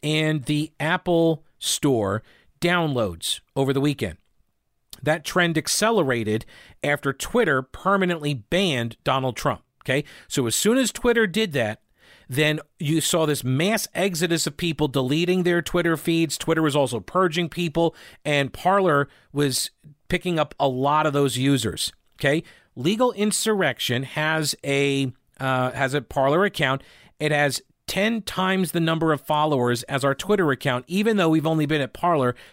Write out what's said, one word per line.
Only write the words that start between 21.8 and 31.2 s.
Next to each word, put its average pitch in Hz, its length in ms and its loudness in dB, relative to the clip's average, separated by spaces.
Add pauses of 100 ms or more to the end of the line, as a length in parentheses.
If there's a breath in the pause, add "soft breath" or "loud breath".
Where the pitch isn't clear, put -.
Okay, 151 260 0 (300 loud breath)
Legal 214 380 0
Insurrection 190 920 -2
has 156 500 -2 (100)
a, 139 480 0 (280)
uh, 127 320 0
has 131 220 -2
a 147 60 0
Parler 143 440 2
account. 135 380 -2 (380 loud breath)
It 151 120 0
has 143 280 0 (260)
ten 214 360 -2
times 185 500 -2
the 175 80 -2
number 160 320 2
of 143 80 0
followers 139 640 0
as 139 200 -4
our 139 100 2
Twitter 190 360 0
account, 127 380 -2
even 208 300 0
though 170 100 4